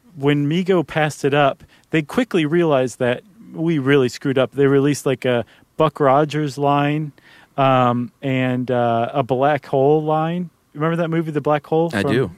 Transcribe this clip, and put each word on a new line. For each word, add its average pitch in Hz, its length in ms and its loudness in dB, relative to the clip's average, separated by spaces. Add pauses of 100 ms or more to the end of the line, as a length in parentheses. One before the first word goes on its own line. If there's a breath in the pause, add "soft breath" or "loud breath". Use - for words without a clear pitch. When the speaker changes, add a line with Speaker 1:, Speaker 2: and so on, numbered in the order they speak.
(160)
Speaker 1:
when 143 320 0
Mego 170 380 0
passed 156 400 -4
it 135 80 0
up, 143 300 2 (280 soft breath)
they 160 100 2
quickly 170 440 -2
realized 143 540 0
that 123 240 -2 (300)
we 165 260 -2
really 135 300 2
screwed 135 280 -4
up. 127 160 0
They 139 140 2
released, 139 380 2
like, 131 200 -2
a 123 200 0 (320 soft breath)
Buck 156 220 0
Rogers 143 580 0
line, 143 540 0 (460 loud breath)
um, 123 540 2 (100)
and, 127 500 -2
uh, 120 420 0
a 139 100 0
Black 139 420 0
Hole 143 380 2
line. 160 460 -4 (240)
Remember 160 220 -4
that 170 140 -4
movie, 160 220 -4
The 147 100 -4
Black 147 260 -2
Hole? 165 260 0
Speaker 2:
I - 100 -2
Speaker 1:
from, 139 100 -2
Speaker 2:
do. 113 240 -2